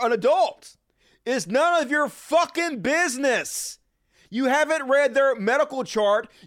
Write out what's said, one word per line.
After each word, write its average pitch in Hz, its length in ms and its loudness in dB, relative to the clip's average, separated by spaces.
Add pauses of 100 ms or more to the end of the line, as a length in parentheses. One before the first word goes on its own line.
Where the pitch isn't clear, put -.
an 233 60 2
adult 247 640 0 (480)
is 226 220 -2
none 320 340 2
of 254 80 -4
your 294 180 0
fucking 320 760 -2
business. 262 960 -2 (500)
You 254 160 -2
haven't 294 420 0
read 277 260 2
their 269 220 2
medical 262 480 -2
chart. 214 440 0 (200)